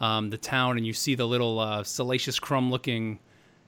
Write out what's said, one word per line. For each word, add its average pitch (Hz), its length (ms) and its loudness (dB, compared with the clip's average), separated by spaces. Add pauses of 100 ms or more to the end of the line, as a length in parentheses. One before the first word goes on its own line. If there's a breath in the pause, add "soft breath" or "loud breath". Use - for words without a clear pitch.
um, 110 280 2
the 107 80 -6
town 127 380 0
and 117 100 0
you 113 60 -2
see 131 240 0
the 123 100 0
little, 117 320 2
uh, 107 280 -2
Salacious 127 520 -2
Crumb 127 320 0
looking 113 500 -2 (480 soft breath)